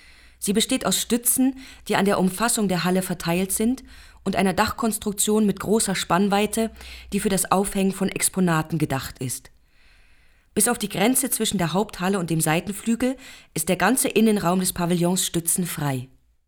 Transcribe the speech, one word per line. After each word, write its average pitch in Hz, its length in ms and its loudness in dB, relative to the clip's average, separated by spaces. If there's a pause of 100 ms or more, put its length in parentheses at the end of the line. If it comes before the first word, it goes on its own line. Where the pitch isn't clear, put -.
(380)
Sie - 140 -2
besteht 226 340 0
aus 185 140 0
Stützen, 254 580 0 (300)
die 208 80 0
an 196 80 2
der 196 140 2
Umfassung 202 500 0
der 175 160 0
Halle 185 180 0
verteilt 180 500 -2
sind, 240 300 -2 (420)
und 196 120 -2
einer 190 180 2
Dachkonstruktion 214 920 0
mit 196 140 0
großer 208 340 0
Spannweite, 208 760 0 (420)
die 202 80 0
für 208 80 -2
das 190 240 0
Aufhängen 190 400 2
von 196 160 -2
Exponaten 165 720 0
gedacht 139 400 -2
ist. - 320 -8 (1040)
Bis 214 140 2
auf 240 100 2
die 208 100 2
Grenze 247 420 2
zwischen 214 280 0
der 165 140 0
Haupthalle 196 460 0
und 170 120 -4
dem 165 100 2
Seitenflügel 208 760 0 (380)
ist - 140 -4
der 185 80 2
ganze 220 320 2
Innenraum 202 520 4
des 185 120 -2
Pavillons 175 540 0
stützenfrei. 151 840 -2 (400)